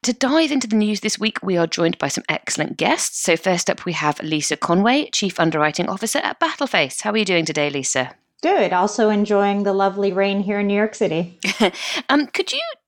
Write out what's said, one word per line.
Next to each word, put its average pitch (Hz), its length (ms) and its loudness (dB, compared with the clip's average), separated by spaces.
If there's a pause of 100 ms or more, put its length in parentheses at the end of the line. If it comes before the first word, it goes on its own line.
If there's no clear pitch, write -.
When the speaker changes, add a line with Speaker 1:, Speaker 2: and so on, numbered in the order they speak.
Speaker 1:
To 247 100 0
dive 285 380 2
into 262 160 0
the 214 80 -2
news 214 240 2
this - 220 -4
week, 214 200 -2
we 185 160 0
are 170 120 4
joined 165 300 0
by 143 100 0
some - 200 -6
excellent - 480 -4
guests. - 460 0
So 165 140 4
first 175 340 0
up, - 140 -4
we 175 80 -4
have 151 280 -2
Lisa 151 360 -2
Conway, 226 560 2
Chief - 260 -2
Underwriting 160 500 2
Officer 220 300 -4
at - 220 -4
Battleface. 254 640 0
How 214 100 -2
are 214 40 0
you 214 80 2
doing 175 200 2
today, 147 260 0
Lisa? 135 400 -2 (320)
Speaker 2:
Good. 302 300 2
Also 208 360 2
enjoying 202 540 2
the 196 100 0
lovely 196 400 0
rain 196 280 0
here 202 180 -2
in 202 80 0
New 202 80 0
York 214 220 0
City. 175 420 -2 (220)
Speaker 1:
<laughs> 196 100 4 (380)
Um, 285 180 2
could - 260 -6
you 539 80 -4 (280)